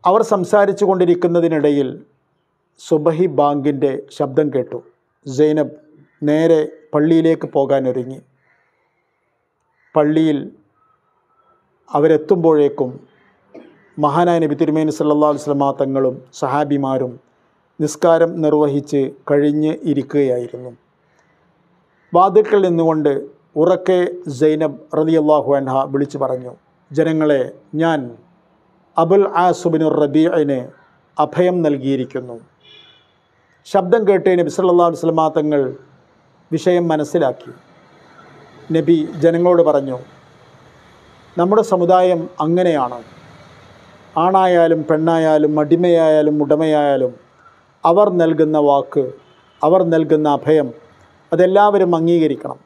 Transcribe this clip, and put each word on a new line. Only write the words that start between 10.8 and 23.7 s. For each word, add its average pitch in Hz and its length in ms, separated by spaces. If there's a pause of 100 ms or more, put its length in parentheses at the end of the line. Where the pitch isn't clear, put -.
അവരെത്തുമ്പോഴേക്കും 151 1080 (1000)
മഹാനായ 170 400
നബി 151 160
തിരുമേനി 156 360
സല്ലല്ലാഹു 151 420
അലൈഹി 143 100
വസല്ലമ 139 280
തങ്ങളും 135 500 (120)
സഹാബിമാരും 135 840 (640)
നിസ്കാരം 165 600
നിർവഹിച്ച് 143 680 (200)
കഴിഞ്ഞ് 151 520
ഇരിക്കുകയായിരുന്നു. 127 920 (1400)
വാതിൽക്കൽ 196 480
നിന്നുകൊണ്ട് 160 680 (260)
ഉറക്കെ 180 520 (220)